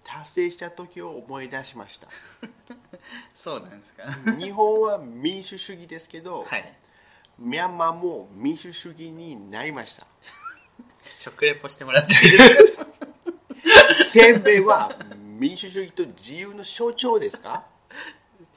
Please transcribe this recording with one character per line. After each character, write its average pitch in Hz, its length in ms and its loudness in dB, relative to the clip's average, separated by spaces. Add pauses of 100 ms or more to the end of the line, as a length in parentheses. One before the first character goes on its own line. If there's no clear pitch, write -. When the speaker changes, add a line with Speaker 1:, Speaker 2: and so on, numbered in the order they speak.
Speaker 1:
達 151 280 -20
成 175 200 -6
し 175 60 -20
た 170 120 -16
時 175 320 -20
を 170 100 -18
思 135 300 -18
い 131 60 -16
出 131 160 -14
し 131 140 -16
ま 101 100 -20
し - 120 -20
た。 - 80 -20 (600)
Speaker 2:
<laughs> - 680 -20
そ 156 240 -14
う - 40 -14
な 92 60 -20
ん 101 120 -20
で 101 60 -20
す - 80 -20
か？ 123 180 -20 (220)
Speaker 1:
日 185 180 -12
本 214 300 -2
は 208 160 -2
民 147 460 -10
主 190 160 -20
主 190 160 -18
義 170 120 -20
で 165 120 -20
す - 100 -20
け 165 120 -20
ど、 170 220 -14
Speaker 2:
は 117 140 -12
い。 - 160 -16 (640)
Speaker 1:
ミ 123 200 -10
ャ 175 140 -6
ン 175 60 -16
マ 165 140 -4
ー - 20 -14
も 165 400 -12
民 139 240 -8
主 175 160 -20
主 170 180 -18
義 160 200 -20
に 151 380 -20
な 110 140 -12
り 156 80 -10
ま 127 140 -14
し - 100 -16
た。 - 120 -20 (520)
Speaker 2:
<laughs> - 600 -20
食 - 260 -8
レ 147 100 -2
ポ 139 140 -14
し - 80 -4
て 135 80 -18
も 131 80 -10
ら 143 80 6
っ 151 60 -10
て - 80 0
い - 20 4
い - 40 4 (100)
で 190 80 8
す 415 380 10
か？ - 80 -14 (1080)
Speaker 1:
<laughs> - 80 2
せ 226 340 8
ん 196 60 -4
べ 208 140 4
い - 20 2
は 196 380 0 (180)
民 107 400 -8
主 185 160 -16
主 190 120 -10
義 170 80 -16
と 180 160 -8
自 - 280 -18
由 202 180 -16
の 202 100 -18
象 233 300 -6
徴 233 260 -4
で 147 100 -6
す - 100 -14
か？ - 260 -14 (920)